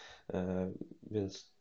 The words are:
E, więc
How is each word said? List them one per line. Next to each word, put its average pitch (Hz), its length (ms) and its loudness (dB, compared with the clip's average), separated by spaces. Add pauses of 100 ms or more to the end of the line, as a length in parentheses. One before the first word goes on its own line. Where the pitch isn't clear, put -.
(320)
E, 92 400 2 (300)
więc 101 580 0